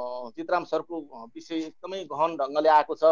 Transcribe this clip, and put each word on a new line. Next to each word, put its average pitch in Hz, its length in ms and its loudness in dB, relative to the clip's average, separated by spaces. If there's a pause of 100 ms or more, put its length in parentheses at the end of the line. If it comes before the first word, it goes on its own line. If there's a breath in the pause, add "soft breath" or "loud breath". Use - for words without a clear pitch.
(360)
जितराम 165 280 -2
सरको, 160 360 -6
अ, 143 240 -16 (100)
विषय 165 220 -10
एकदमै 180 480 -10
गहन 156 320 -2
ढङ्गले 147 320 0
आएको 151 260 4
छ, 156 180 -4